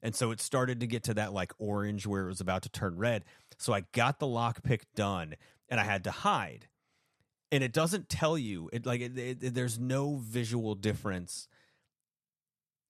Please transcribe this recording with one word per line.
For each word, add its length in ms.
And 140
so 160
it 80
started 400
to 80
get 160
to 120
that, 180
like, 240
orange 500
where 160
it 60
was 100
about 220
to 80
turn 260
red. 300
So 160
I 80
got 280
the 80
lockpick 560
done, 400
and 100
I 60
had 220
to 60
hide. 580
And 140
it 80
doesn't 340
tell 300
you, 340
it, 140
like, 160
it, 160
it, 360
there's 240
no 380
visual 600
difference 720